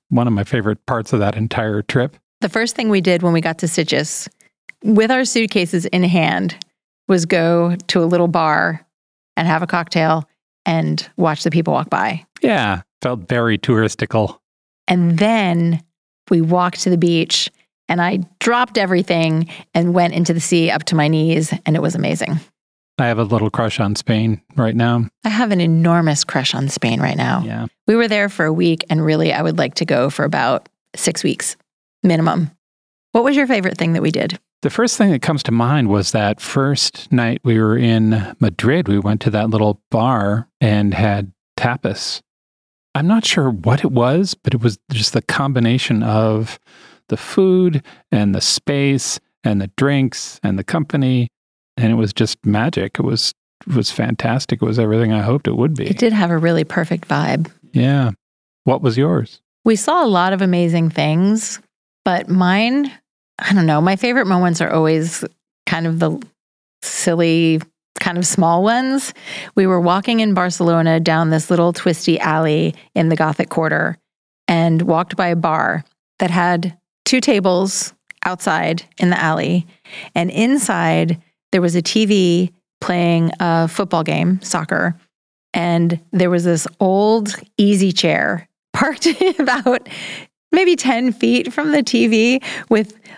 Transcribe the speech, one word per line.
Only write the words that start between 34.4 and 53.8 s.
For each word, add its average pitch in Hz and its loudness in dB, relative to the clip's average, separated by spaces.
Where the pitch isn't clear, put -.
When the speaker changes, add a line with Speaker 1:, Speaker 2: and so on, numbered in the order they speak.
Speaker 1:
The 147 0
first - -2
thing 202 4
that 135 0
comes 151 -2
to - -2
mind 120 2
was 98 0
that 104 0
first - -2
night 120 0
we 113 2
were 110 2
in 110 2
Madrid, 123 0
we 101 2
went 101 0
to - 0
that 107 0
little 107 0
bar 113 0
and 104 2
had 101 -2
tapas. - -4
I'm 143 0
not 220 2
sure 135 2
what 110 0
it 160 0
was, 131 2
but - -4
it 117 -2
was 113 0
just 113 -2
the 113 0
combination 123 0
of 110 0
the 110 -4
food 185 2
and 104 2
the 98 -2
space - -2
and 101 0
the 95 -6
drinks 135 -2
and 98 -2
the 98 -6
company. 131 0
And 113 2
it 113 2
was 107 0
just - -2
magic. 104 0
It - -2
was, - -2
it 151 -2
was 110 0